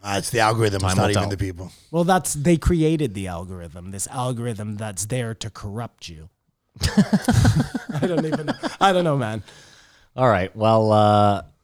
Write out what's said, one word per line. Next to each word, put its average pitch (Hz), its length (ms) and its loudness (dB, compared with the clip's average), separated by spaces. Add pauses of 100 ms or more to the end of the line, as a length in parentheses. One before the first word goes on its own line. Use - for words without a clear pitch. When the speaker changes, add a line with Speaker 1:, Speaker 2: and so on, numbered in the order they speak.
Speaker 1:
Uh, 101 160 -2
it's - 120 -4
the 113 100 0
algorithm. 110 400 2
Speaker 2:
Time 95 100 0
Speaker 1:
It's 95 60 2
not 107 80 2
Speaker 2:
will 104 60 2
Speaker 1:
even 101 120 2
Speaker 2:
tell. 101 80 -4
Speaker 1:
the 98 60 -4
people. 92 360 -8 (200)
Speaker 3:
Well, 170 120 0
that's, 185 300 2
they 151 220 2
created 156 580 2
the 98 140 -6
algorithm, 87 640 -10
this 98 160 -8
algorithm 117 680 -6
that's 107 300 -8
there 113 300 -6
to - 140 -12
corrupt 107 580 -12
you. 80 220 -18 (280)
<laughs> - 240 -20
I - 1200 2
don't 170 180 0
even, 156 260 -4 (300)
I 190 120 4
don't 180 120 2
know, 151 120 2
man. 110 260 -4 (760)
Speaker 2:
All 127 120 4
right. 95 280 2
Well, 110 360 4
uh, 104 500 4 (220)